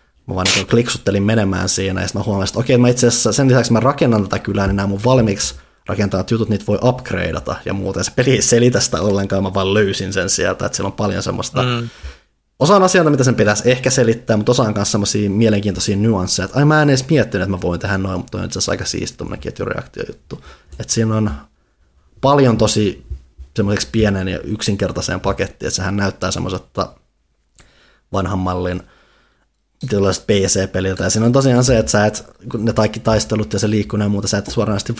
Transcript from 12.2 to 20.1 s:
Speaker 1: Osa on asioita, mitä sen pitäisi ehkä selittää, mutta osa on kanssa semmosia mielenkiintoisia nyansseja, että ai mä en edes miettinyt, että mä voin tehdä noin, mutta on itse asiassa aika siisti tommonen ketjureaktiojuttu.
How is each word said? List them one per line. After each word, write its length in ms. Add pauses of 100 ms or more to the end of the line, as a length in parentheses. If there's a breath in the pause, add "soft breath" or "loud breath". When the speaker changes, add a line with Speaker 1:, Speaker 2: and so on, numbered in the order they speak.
Speaker 1:
Osa 180
on 60
asioita, 280
mitä 140
sen 100
pitäisi 360
ehkä 200
selittää, 460
mutta 160
osa 100
on 120
kanssa 180
semmosia 380
mielenkiintoisia 680
nyansseja, 480
että 140
ai 60
mä 180
en 80
edes 200
miettinyt, 380
että 80
mä 60
voin 180
tehdä 180
noin, 220
mutta 180
on 60
itse 140
asiassa 140
aika 120
siisti 340
tommonen 220
ketjureaktiojuttu. 1040 (340 soft breath)